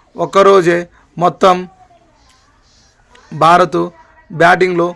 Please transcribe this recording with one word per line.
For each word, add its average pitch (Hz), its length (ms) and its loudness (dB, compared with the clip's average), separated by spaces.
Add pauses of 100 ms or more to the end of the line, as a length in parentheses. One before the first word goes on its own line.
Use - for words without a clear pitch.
(180)
ఒక్కరోజే 175 680 0 (300)
మొత్తం 180 500 -2 (1700)
భారత్ 170 560 0 (420)
బ్యాటింగ్లో 175 640 -2